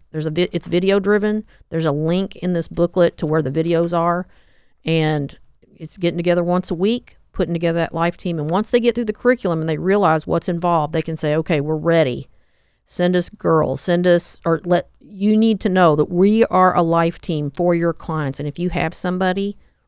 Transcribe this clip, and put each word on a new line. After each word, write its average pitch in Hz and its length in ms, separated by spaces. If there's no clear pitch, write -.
there's 156 160
a - 20
vi-, 175 220
it's 170 160
video 185 320
driven. 208 440
There's 165 120
a 156 80
link 165 440
in 180 180
this 170 140
booklet 170 500
to - 80
where 156 160
the 135 80
videos 170 480
are.'" 175 300
And 156 500
it's - 220
getting 170 220
together 175 240
once 175 260
a 180 60
week, 208 420
putting 170 240
together 165 240
that - 160
life 170 200
team. 170 220
And 151 100
once 185 220
they 240 100
get 233 140
through 233 120
the 214 60
curriculum 202 480
and 160 80
they 156 120
realize 170 480
what's 165 200
involved, 170 460
they 160 80
can 160 140
say, 151 220
"Okay, 160 220
we're 151 180
ready. 151 520
Send 180 300
us 175 160
girls, 151 500
send 175 240
us," 175 400
or 165 200
let, 175 260
"You 208 340
need 220 260
to 208 80
know 180 260
that - 160
we 208 340
are 185 300
a 175 80
life 165 360
team 147 300
for 175 240
your 170 180
clients. 151 480
And 147 80
if 147 120
you 175 100
have 160 240
somebody, 185 640